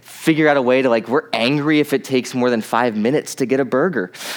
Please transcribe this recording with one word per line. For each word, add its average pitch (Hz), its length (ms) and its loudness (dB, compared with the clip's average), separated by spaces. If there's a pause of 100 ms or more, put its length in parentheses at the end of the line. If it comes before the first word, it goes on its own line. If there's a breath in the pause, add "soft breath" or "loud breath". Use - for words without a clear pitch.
figure 156 460 0
out 143 80 4
a 135 40 0
way 127 200 2
to, 131 80 2
like, 113 180 0
we're 135 240 -2
angry 143 480 0
if 143 140 0
it 120 100 0
takes 127 300 -2
more 123 160 0
than 117 100 0
five 117 380 0
minutes 120 380 -2
to 139 100 -2
get 131 160 0
a 135 40 0
burger. 127 460 -2 (260 loud breath)